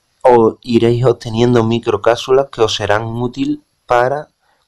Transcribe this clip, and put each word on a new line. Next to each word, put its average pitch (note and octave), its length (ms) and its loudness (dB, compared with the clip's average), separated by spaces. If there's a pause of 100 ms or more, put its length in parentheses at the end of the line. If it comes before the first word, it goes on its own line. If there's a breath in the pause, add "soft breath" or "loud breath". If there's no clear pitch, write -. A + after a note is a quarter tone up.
(220)
o-, A#2 400 4
iréis A#2 420 0
obteniendo A#2+ 600 0
microcápsulas A#2 840 -2
que - 120 -6
os A2 120 0
serán G#2 300 -4
útil B2 580 -6 (240)
para B2+ 440 -2 (380)